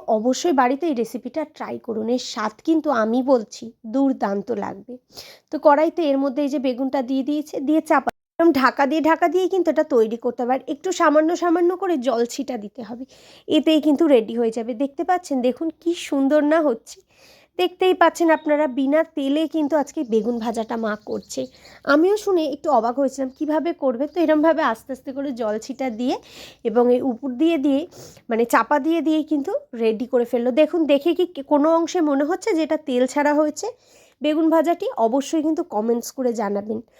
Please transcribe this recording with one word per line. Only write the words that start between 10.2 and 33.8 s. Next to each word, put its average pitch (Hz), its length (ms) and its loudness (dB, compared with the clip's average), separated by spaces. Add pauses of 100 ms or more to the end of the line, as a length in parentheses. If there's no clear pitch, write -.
হবে। 240 120 0
আর 254 140 -4
একটু 311 240 -6
সামান্য 311 440 4
সামান্য 349 400 2
করে 370 220 -2
জল 233 280 -2
ছিটা 247 300 -8
দিতে 208 260 -12
হবে, 247 220 -14 (440)
এতেই 311 320 4
কিন্তু 302 260 4
রেডি 226 300 4
হয়ে 226 160 0
যাবে। 233 220 -6
দেখতে 277 300 -4
পাচ্ছেন, 359 360 -2
দেখুন 254 280 -2 (100)
কি 339 120 -4 (140)
সুন্দর 277 400 2
না 311 160 2
হচ্ছে। - 380 -4 (600)
দেখতেই 359 360 2
পাচ্ছেন 330 360 2
আপনারা, 302 380 2
বিনা 277 320 0 (140)
তেলে 285 340 -2
কিন্তু 311 280 -2
আজকে 285 280 -2
বেগুন 226 340 0
ভাজাটা 226 380 -6
মা 226 160 -4 (120)
করছে। 220 360 -10 (440)
আমিও 339 320 2
শুনে 392 260 0 (100)
একটু 302 180 -8
অবাক 233 260 2
হয়েছিলাম, 269 340 -2
"কীভাবে 302 440 -2
করবে?" 262 320 -2
তো 294 140 -8
এরমভাবে 311 420 2
আস্তে 240 300 -4
আস্তে 262 200 -14
করে 277 200 -6
জল 226 260 -4
ছিটা 262 320 -8
দিয়ে 247 260 -2 (480)
এবং 233 280 2
এই 254 100 2
উপর 262 260 -4 (100)
দিয়ে 330 200 2
দিয়ে, 277 220 2 (480)
মানে 226 160 2
চাপা 240 360 2
দিয়ে 320 200 0
দিয়েই 311 240 0
কিন্তু 311 280 -4 (220)
রেডি 226 320 -2
করে 240 200 0
ফেললো। 240 260 -2
দেখুন, 311 340 2
দেখে 285 260 2
কি 359 120 0 (180)
কোনো 294 320 2
অংশে 339 260 0
মনে 285 240 2
হচ্ছে 370 300 -4
যে 320 80 0
এটা 302 220 -2
তেল 247 220 0
ছাড়া 285 280 0
হয়েছে? 302 320 0 (540)